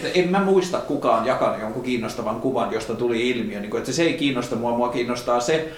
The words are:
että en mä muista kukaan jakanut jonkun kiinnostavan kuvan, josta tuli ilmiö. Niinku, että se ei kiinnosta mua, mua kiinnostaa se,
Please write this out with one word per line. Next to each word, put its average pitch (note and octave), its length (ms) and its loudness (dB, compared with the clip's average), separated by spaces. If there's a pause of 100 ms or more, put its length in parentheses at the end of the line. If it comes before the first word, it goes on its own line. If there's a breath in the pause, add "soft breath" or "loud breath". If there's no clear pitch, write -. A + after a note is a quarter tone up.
että F3 120 2
en F3 120 4
mä G3 140 4
muista F#3+ 340 4
kukaan A#2+ 480 2
jakanut A2+ 340 2
jonkun A2+ 220 -6
kiinnostavan A2 580 -2
kuvan, B2 320 0
josta A2 220 -4
tuli A#2+ 360 0
ilmiö. G2+ 300 -2
Niinku, G#2 160 -6
että B2+ 160 -4
se E3 100 0
ei D#3+ 120 2
kiinnosta C3 420 -2
mua, A#2 200 0
mua A#2+ 120 2
kiinnostaa A#2+ 520 0
se, D#3+ 380 0